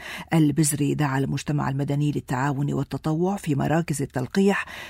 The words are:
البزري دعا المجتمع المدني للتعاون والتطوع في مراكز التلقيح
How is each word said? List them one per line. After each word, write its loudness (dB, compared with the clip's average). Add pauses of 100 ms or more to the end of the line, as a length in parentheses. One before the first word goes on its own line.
(340)
البزري 4
دعا 0
المجتمع -2
المدني 0
للتعاون -2
والتطوع -2
في -2
مراكز 0
التلقيح 2 (260)